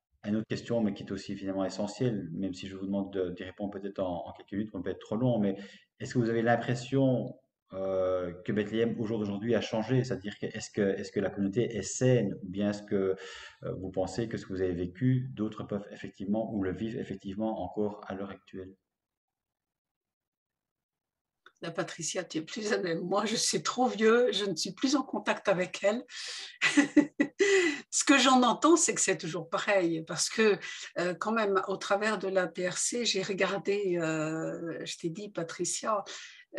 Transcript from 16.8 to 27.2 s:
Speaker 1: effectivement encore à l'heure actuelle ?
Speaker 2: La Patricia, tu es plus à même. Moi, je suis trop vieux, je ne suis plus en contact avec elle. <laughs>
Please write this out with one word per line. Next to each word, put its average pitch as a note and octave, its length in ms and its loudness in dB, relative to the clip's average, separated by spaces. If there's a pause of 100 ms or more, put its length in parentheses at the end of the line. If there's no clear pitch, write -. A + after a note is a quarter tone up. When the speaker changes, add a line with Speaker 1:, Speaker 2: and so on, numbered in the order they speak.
Speaker 1:
effectivement G2+ 640 -4
encore G2+ 460 -4
à G2 80 -6
l'heure G2 140 -8
actuelle ? F#2+ 440 -14 (3000)
Speaker 2:
La E3 100 -6
Patricia, F3 520 -4
tu - 140 -8
es D#3 60 0
plus G#3+ 280 -4
à G3+ 60 4
même. E3+ 220 0
Moi, F#3+ 260 0
je G#3+ 100 0
suis - 280 0
trop B3 240 2
vieux, A3 440 4
je G#3 140 -2
ne F#3+ 100 -2
suis - 180 -4
plus C4+ 220 0
en C4+ 60 4
contact - 460 -2
avec F3+ 360 0
elle. G#3+ 220 2 (560)
<laughs> D4 1300 4